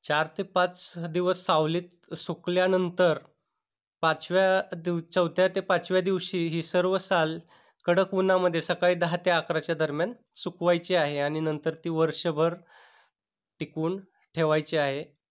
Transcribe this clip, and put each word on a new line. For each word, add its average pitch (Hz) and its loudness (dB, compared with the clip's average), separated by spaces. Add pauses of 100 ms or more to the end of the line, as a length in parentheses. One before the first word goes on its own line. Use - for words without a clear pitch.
चार 151 0 (100)
ते 202 -4
पाच 180 -2 (160)
दिवस 180 0
सावलीत 165 0
सुकल्यानंतर 180 0 (840)
पाचव्या 185 0
दिव-, 170 -4
चौथ्या 175 2
ते 185 -2
पाचव्या 185 0
दिवशी 175 -2
ही 165 -4
सर्व 185 0
साल 170 0 (460)
कडक 175 2
उन्हामध्ये 185 2
सकाळी 180 2
दहा 170 -2
ते 175 0
अकराच्या 160 0
दरम्यान 156 -2 (220)
सुकवायची 175 -2
आहे 147 0
आणि 147 -2
नंतर 156 -2
ती 165 -8
वर्षभर 160 0 (1040)
टिकवून 160 -4 (360)
ठेवायची 156 0
आहे. 143 -2 (120)